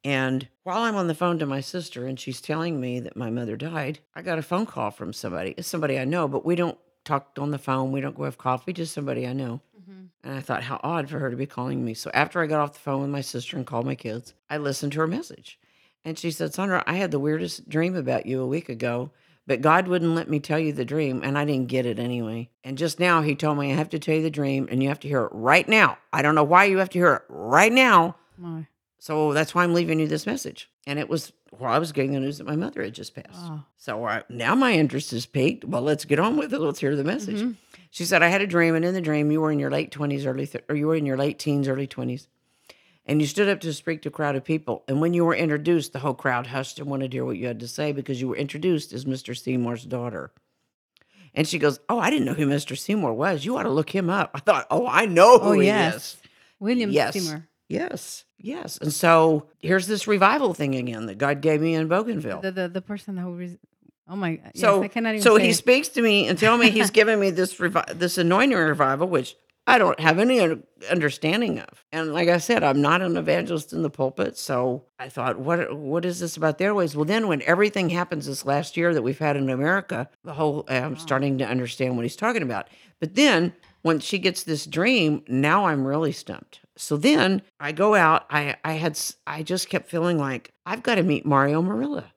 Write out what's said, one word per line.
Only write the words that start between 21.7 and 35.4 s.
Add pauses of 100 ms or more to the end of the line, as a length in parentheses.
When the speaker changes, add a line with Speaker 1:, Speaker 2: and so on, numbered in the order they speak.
Speaker 1:
it
anyway. (120)
And
just
now
he
told
me,
'I
have
to
tell
you
the
dream,
and
you
have
to
hear
it
right
now. (160)
I
don't
know
why
you
have
to
hear
it
right
now.'" (200)
Speaker 2:
Why? (300)
Speaker 1:
So
that's
why
I'm
leaving
you
this
message. (160)
And
it
was (200)
while
I
was
getting
the
news
that
my
mother
had
just
passed.
Speaker 2:
Wow. (120)
Speaker 1:
So
I,
now
my
interest
is
piqued.